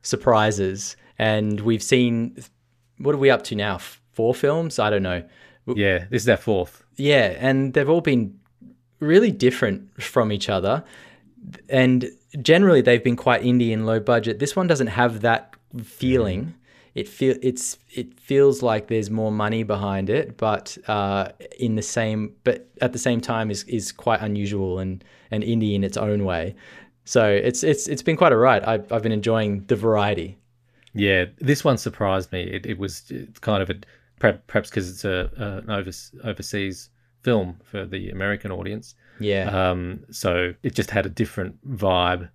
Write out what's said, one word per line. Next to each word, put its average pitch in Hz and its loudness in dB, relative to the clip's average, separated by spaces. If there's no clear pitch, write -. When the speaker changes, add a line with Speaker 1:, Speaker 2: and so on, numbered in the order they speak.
Speaker 1:
surprises, 104 0
and 107 0
we've 110 0
seen, 120 0
what 143 -2
are 139 -4
we 135 6
up 120 4
to - -6
now? 104 -2
F-, - -16
four 117 0
films? 156 -2
I 107 2
don't 101 2
know. 90 -2
W- 110 -2
Speaker 2:
Yeah, 90 2
this 120 -2
is 120 2
our 104 4
fourth. - -2
Speaker 1:
Yeah, 135 2
and 135 0
they've 143 2
all 165 4
been 123 0
really 185 4
different - -2
from 110 0
each 101 -4
other, 104 0
and 127 2
generally 165 8
they've 120 4
been 120 2
quite - 2
indie 120 2
and 110 -2
low 113 0
budget. 113 0
This 143 -4
one 185 0
doesn't 135 2
have 117 0
that 117 -2
feeling. 117 -2
Speaker 2:
Mm. 165 -12
Speaker 1:
It - -6
feel, 131 0
it's, - -4
it - -12
feels 139 4
like 110 0
there's 110 -2
more 110 -2
money 107 -2
behind 98 -2
it, 139 -2
but, 107 -4
uh, 98 -2
in 113 -2
the 107 -4
same, 107 -4
but - -2
at 123 -2
the 127 -8
same 123 0
time 113 -4
is, 101 -6
is 110 -6
quite 110 0
unusual 101 -4
and, 95 -8
and 107 -4
indie 110 0
in 98 0
its 98 -4
own 104 0
way. 90 -4
So 110 4
it's, 123 2
it's, 151 0
it's 143 -6
been 160 2
quite 160 6
a 117 6
ride. 117 6
I've, 110 -2
I've 113 -2
been 113 0
enjoying 104 0
the 120 2
variety. 101 0
Speaker 2:
Yeah, 95 2
this 143 0
one 135 2
surprised 95 -2
me. 90 -6
It, 92 -8
it 92 -6
was, 95 -8
it's - -14
kind 101 -2
of 92 -4
a, 92 -4
perhaps, 101 2
perhaps - -2
'cause 92 -6
it's - -16
a, 92 -2
a, 101 -8
an 110 -12
overs-, 95 -8
overseas 98 -8
film 95 -2
for 95 -10
the 92 -10
American 98 -6
audience. 95 -10
Speaker 1:
Yeah. 98 0
Speaker 2:
Um, 90 -6
so 90 -2
it 120 -4
just - -4
had 95 0
a - -6
different - -6
vibe 90 0